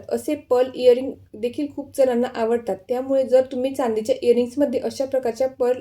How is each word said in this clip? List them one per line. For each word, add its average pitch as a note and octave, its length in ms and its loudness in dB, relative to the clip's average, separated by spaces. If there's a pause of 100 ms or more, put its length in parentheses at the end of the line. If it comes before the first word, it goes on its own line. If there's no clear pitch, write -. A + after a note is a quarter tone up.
असे A#3 260 -4
पर्ल B3+ 400 0
इयरिंग B3 380 4 (220)
देखील A#3+ 320 -6 (100)
खूप C#4 200 -10
जणांना B3 380 2
आवडतात. A3+ 420 -2 (120)
त्यामुळे C4+ 360 0
जर B3 160 6 (120)
तुम्ही C4 220 -2
चांदीच्या A3+ 480 0
इयरिंग्समध्ये A#3+ 580 2
अशा A#3 240 -6
प्रकारच्या B3+ 440 -2
पर्ल B3+ 320 -2